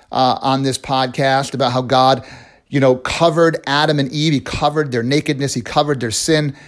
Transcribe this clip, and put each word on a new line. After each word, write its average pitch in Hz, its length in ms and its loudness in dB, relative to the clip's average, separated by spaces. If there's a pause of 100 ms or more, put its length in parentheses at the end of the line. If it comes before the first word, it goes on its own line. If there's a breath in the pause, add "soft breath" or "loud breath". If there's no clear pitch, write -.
(100)
uh, 127 320 0
on 135 200 0
this 131 160 -2
podcast 135 760 -2
about 127 180 0
how 127 100 0
God, 131 420 2 (440 loud breath)
you 139 120 0
know, 131 160 4
covered 165 680 2
Adam 147 320 0
and 139 140 -2
Eve. 156 200 0
He 131 80 0
covered 147 520 -2
their 120 100 -2
nakedness. 139 520 -2
He 127 60 -4
covered 147 400 -2
their 117 100 -6
sin. 151 460 0 (100)